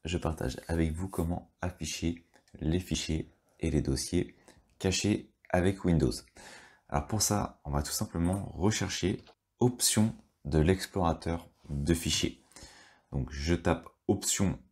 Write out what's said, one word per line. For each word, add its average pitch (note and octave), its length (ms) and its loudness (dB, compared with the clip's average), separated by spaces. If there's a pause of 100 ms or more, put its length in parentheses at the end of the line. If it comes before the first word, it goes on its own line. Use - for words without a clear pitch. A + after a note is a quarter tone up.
je F2+ 100 -2
partage - 400 -2 (100)
avec E2 260 0
vous F#2 160 -6
comment F2 520 -4
afficher E2 640 -6 (340)
les D#2+ 220 0
fichiers D#2+ 500 -4 (300)
et D#2+ 100 0
les D2 120 2
dossiers C#2+ 520 -2 (440)
cachés - 520 0 (200)
avec F2+ 340 2
Windows. D#2 300 4 (760)
Alors - 180 -2
pour G#2+ 140 -2
ça, - 460 0
on D2 40 -8
va C#2+ 120 2
tout - 100 -4
simplement F#2+ 640 -2
rechercher F#2+ 680 0 (380)
option A2+ 560 2 (300)
de D2+ 120 2
l'explorateur E2+ 920 2 (180)
de D2 240 0
fichiers. - 500 0 (680)
Donc C2+ 180 -4
je C#2+ 240 0
tape E2+ 360 -2 (160)
option - 520 0 (140)